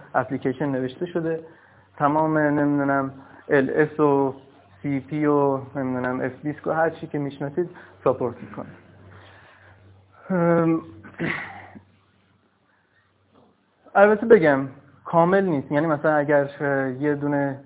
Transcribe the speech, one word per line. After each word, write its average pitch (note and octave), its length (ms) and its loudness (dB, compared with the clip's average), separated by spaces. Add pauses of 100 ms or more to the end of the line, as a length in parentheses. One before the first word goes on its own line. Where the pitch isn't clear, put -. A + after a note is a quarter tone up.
(140)
اپلیکیشن C3 520 -2
نوشته C3 400 -4
شده، E3 340 -4 (560)
تمام، D#3 420 0
نمی‌دونم، C#3+ 720 0 (360)
ال C3+ 220 4
اس D3+ 300 0
و C#3 340 2 (480)
سی C#3 180 -4
پی D3 260 -4
و، C#3+ 340 2 (160)
نمی‌دونم، B2+ 440 -4
اف B2+ 120 -4 (100)
دیسک D3 240 -8
و D3+ 40 -2
هر D#3+ 200 0
چی D#3+ 160 -10
که D3+ 120 -6
می‌شناسید C#3+ 520 -4 (340)
ساپورت B2+ 380 0
می‌کنه. - 240 -14 (1600)
ام، E3+ 520 2 (3000)
البته G#3 320 6
بگم D3+ 420 6 (360)
کامل F3+ 400 4
نیست، D3+ 280 -2
یعنی D3+ 140 2
مثلاً D#3 300 0
اگر C#3+ 320 2 (500)
یه D3 160 0
دونه، C#3+ 520 -2